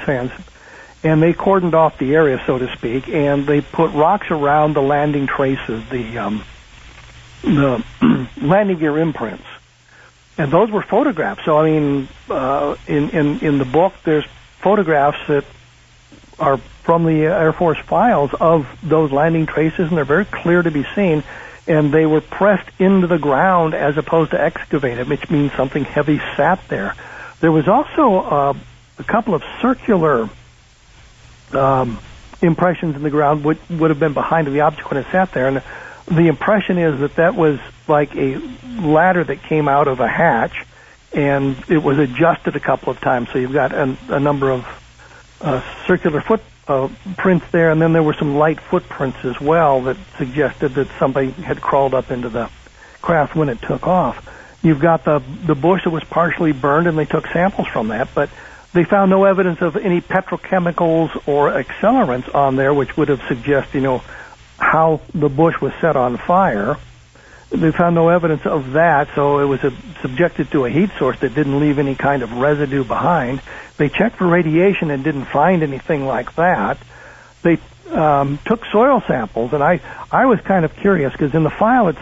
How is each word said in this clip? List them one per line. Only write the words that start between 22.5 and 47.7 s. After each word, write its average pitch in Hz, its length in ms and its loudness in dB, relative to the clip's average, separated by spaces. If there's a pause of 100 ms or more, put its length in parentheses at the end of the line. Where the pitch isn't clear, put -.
into 190 280 4
the 170 120 2
ground 160 560 2
as 147 220 0
opposed 160 340 0
to 151 100 -2
excavated, 135 680 -4
which 147 220 -4
means 143 220 0
something 135 320 -2
heavy 147 340 0 (180)
sat 165 320 2
there. - 260 -6 (460)
There 160 120 4
was 156 160 2
also, 247 500 2
uh, 143 360 0 (440)
a - 60 -14
couple 220 300 -2
of 147 80 -2 (180)
circular, 160 720 0 (1200)
um, 131 480 0 (400)
impressions 170 560 0
in 143 60 -10
the 151 80 -2
ground, 147 340 2
which 156 140 0 (100)
would 160 220 0
have 143 100 -2
been 151 140 0
behind 156 320 0
the 139 160 0
object 156 280 -2
when 143 80 -2
it 120 140 -6
sat 185 200 0
there. 131 160 0
And 135 140 -2 (440)
the 170 220 4
impression 190 500 0
is 156 220 0
that 143 160 -4
that 170 180 2
was 151 260 2 (260)
like 147 300 0
a 135 200 -2 (440)
ladder 170 420 2
that 143 200 -6
came 151 260 0
out 143 180 2
of 127 140 -2
a 117 80 0
hatch, 131 560 0 (480)
and 139 440 0 (120)
it 156 140 2
was 143 160 2
adjusted 151 580 0
a 139 40 -8
couple 135 300 -2
of 123 100 -8
times. 123 320 -2
So 139 60 -2
you've 127 140 -2
got 135 200 0
a, 131 240 -2 (120)
a - 100 -2
number 139 320 0
of, 127 160 -4 (720)
uh, 131 220 -4 (240)
circular 170 340 0
foot, 220 200 0 (280)
uh, 135 200 0 (280)
prints 180 340 0
there, 165 200 2